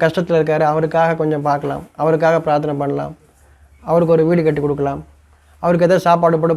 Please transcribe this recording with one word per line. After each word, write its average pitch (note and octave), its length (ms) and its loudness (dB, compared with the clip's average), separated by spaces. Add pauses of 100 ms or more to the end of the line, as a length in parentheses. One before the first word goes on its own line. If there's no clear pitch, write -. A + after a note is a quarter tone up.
கஷ்டத்துல E3 360 0
இருக்காரு, D#3 320 0
அவருக்காக D#3+ 500 0
கொஞ்சம் D3+ 280 -2
பார்க்கலாம், C#3+ 340 -4 (180)
அவருக்காக D#3+ 440 2
பிரார்த்தனை D3+ 360 -2
பண்ணலாம், C#3+ 320 -6 (760)
அவருக்கு E3 260 2
ஒரு D#3+ 140 2
வீடு F3 180 2
கட்டி D3 160 0
கொடுக்கலாம், C#3+ 380 -4 (640)
அவருக்கு F3 260 2
ஏதோ F#3 80 4 (100)
சாப்பாடு E3+ 340 2
போட்டு E3 160 0